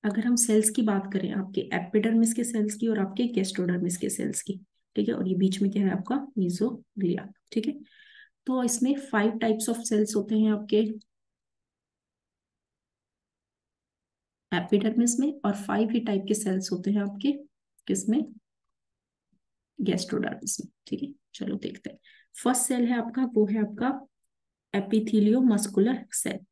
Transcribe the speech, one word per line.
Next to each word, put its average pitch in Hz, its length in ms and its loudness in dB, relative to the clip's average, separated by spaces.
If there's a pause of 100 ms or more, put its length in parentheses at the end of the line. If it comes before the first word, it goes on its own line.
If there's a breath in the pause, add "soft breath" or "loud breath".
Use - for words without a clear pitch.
अगर 214 220 0
हम 240 100 4
cells 214 340 4
की 247 120 0
बात 196 300 0
करें, 196 200 -2
आपके 196 280 -4
epidermis 226 720 2
के 240 100 -2
cells 214 300 -2
की 226 140 -2
और 214 100 0
आपके 196 300 0
gastrodermis 180 680 -2
के - 120 -4
cells - 340 -4
की, 196 180 -8 (360)
ठीक 208 120 0
है, 233 60 0
और 185 140 -2
ये 185 60 0
बीच 190 280 2
में 196 80 2
क्या 202 120 0
है? 185 100 2
आपका 254 340 -4 (120)
mesoglea, 185 880 -2 (260)
ठीक 226 140 -2
है। 285 120 -6 (680 loud breath)
तो 254 180 0
इसमें 254 300 2 (160)
five 220 220 2
types 220 360 0
of 226 120 -2
cells 214 360 0
होते 214 220 0
हैं 214 140 4
आपके 208 240 0 (3750)
epidermis 214 680 2
में, 294 120 0 (120)
और 202 120 2
five 214 340 -2
ही 233 100 0
type 196 280 -2
के 214 60 4
cells 190 380 -2
होते 180 180 -4
हैं 208 120 2
आपके 202 300 -2 (540)
किसमें? 208 380 0 (1500)
Gastrodermis - 840 -2
में, - 80 -12 (180)
ठीक - 160 -6
है। 277 100 -10 (220)
चलो 196 220 -6
देखते - 340 -10
हैं, - 80 -20 (440 soft breath)
First 254 200 2
cell 247 240 0
है 240 120 0
आपका, 233 260 -2
वो 214 220 2
है 214 140 0
आपका 240 300 -2 (840)
epitheliomuscular 214 1200 4 (160)
cell। - 260 -4 (140)